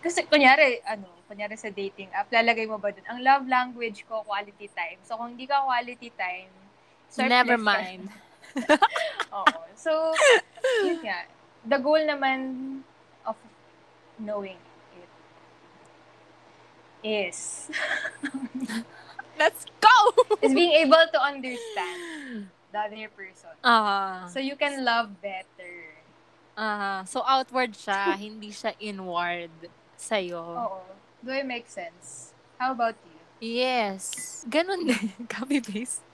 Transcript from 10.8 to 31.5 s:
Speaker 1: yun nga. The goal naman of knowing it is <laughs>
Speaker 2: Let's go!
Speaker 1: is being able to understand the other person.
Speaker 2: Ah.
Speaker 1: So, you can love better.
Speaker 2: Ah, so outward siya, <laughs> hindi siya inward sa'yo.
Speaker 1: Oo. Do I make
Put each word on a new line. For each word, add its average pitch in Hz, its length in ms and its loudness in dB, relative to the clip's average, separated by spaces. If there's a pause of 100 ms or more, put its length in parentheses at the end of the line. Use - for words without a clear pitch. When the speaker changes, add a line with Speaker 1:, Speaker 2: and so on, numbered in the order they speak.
Speaker 1:
yun 349 220 -2
nga. 185 240 -10 (360)
The 233 140 0
goal 294 240 4
naman 277 400 0 (800)
of 220 120 -6 (840)
knowing 202 400 -8 (380)
it 180 160 -20 (1900)
is 214 680 -6 (800)
<laughs> - 840 -10
Speaker 2:
Let's - 280 0 (120)
go! 480 200 8 (440)
Speaker 1:
is 427 100 4
being 320 280 6
able 320 260 8
to 320 160 0
understand 359 800 -6 (680)
the 208 140 -10
other 214 300 -8
person. - 500 -20
Speaker 2:
Ah. 196 640 2
Speaker 1:
So, 175 120 -8
you 269 160 -4
can 277 260 -2
love 233 400 0
better. 180 720 -14 (640)
Speaker 2:
Ah, 208 480 -2
so 254 160 -4
outward 254 540 2
siya, 196 400 0
<laughs> - 20 -6
hindi 214 320 -12
siya 208 320 -6
inward 175 720 -4 (400)
sa'yo. 180 480 -4
Speaker 1:
Oo. 190 400 -6 (400)
Do 240 80 -14
I 269 160 -4
make 240 240 -8